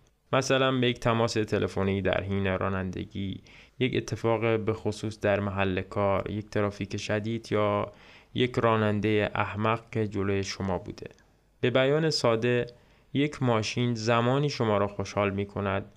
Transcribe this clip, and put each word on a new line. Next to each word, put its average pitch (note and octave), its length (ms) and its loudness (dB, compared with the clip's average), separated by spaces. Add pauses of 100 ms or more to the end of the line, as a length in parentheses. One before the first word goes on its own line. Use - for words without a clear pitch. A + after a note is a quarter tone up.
(340)
مثلاً C3 460 4
به B2 100 4
یک A#2+ 100 -2
تماس A2+ 340 2
تلفنی G2 680 0
در F#2 220 0
حین G2 340 0
رانندگی، F#2+ 840 -6 (360)
یک B2+ 160 0
اتفاق A2+ 640 0
به G#2 140 -2
خصوص G#2+ 460 -6
در G2+ 200 2
محل G2 420 0
کار، G2 500 0
یک G2+ 180 -6
ترافیک G#2 480 -2
شدید G#2+ 540 -4
یا G#2 400 0 (420)
یک B2 220 0
راننده G#2+ 800 2
احمق G#2 540 -2
که A2 180 -2
جلوی G2 360 -2
شما F#2+ 340 -4
بوده. - 320 -12 (500)
به B2+ 100 0
بیان C#3+ 400 2
ساده، A#2+ 560 2 (480)
یک C#3+ 300 -2
ماشین A#2+ 520 2
زمانی A#2+ 540 2
شما A2 280 0
را G2+ 100 2
خوشحال G2+ 420 -2
می‌کند G2+ 680 -4